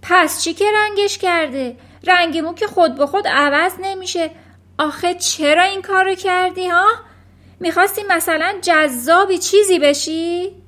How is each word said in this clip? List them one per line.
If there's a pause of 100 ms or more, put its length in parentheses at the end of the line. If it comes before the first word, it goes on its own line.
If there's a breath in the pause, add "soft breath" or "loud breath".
پس
چی
که (100)
رنگش
کرده؟ (300 soft breath)
رنگ
مو
که
خود
به
خود
عوض
نمیشه. (480 loud breath)
آخه
چرا
این
کارو
کردی
ها؟ (720 soft breath)
می‌خواستی
مثلاً
جذابی
چیزی
بشی؟